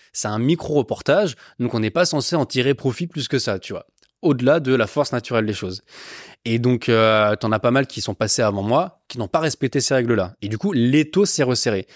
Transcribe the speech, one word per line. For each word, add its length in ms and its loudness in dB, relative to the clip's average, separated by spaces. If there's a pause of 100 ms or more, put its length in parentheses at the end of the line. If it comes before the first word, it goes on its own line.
(120)
C'est 160 -6
un 120 -2
micro-reportage, 960 0 (240)
donc 160 -2
on 40 0
n'est 120 0
pas 140 2
censé 300 -2
en 120 0
tirer 260 0
profit 320 -4
plus 220 -8
que 100 -2
ça, 220 -2
tu 140 -12
vois. 120 -12 (380)
Au-delà 360 4
de 140 0
la 140 2
force 240 -2
naturelle 340 0
des 80 -2
choses. » 300 -8 (640)
Et 120 0
donc, 300 0
euh, 460 4
t'en 160 -2
as 60 2
pas 140 2
mal 160 2
qui 140 -10
sont 120 -6
passés 300 0
avant 180 0
moi, 460 0
qui 100 -14
n'ont 100 -6
pas 120 0
respecté 420 -2
ces 140 0
règles-là. 480 0
Et 40 -6
du 120 -6
coup, 140 -2
l'étau 520 2
s'est 160 -2
resserré. 540 0